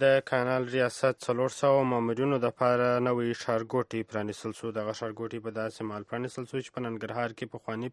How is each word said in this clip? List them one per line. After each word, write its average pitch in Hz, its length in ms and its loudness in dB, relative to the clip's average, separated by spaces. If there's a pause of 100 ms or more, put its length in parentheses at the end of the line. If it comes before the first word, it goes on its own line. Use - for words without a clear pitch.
د 135 180 6 (120)
کانال 127 420 2
ریاست 127 420 2 (120)
څلور 127 320 2
سوه 139 320 6
مامورینو 123 500 2
دپاره 123 480 4 (160)
نوی 120 240 2 (140)
ښارګوټی 113 680 -2
پرانیستل 107 480 -6
سو. 117 220 -8
دغه 107 200 -4
ښارګوټی 113 460 -6
په 113 140 -8
داسې 110 320 -6
مهال 104 180 -8
پرانیستل 123 400 -6
سو - 80 -8
چې 131 180 -8
په 127 120 -6
ننګرهار 113 500 -4
کې 120 160 -10
پخوانی 113 400 -6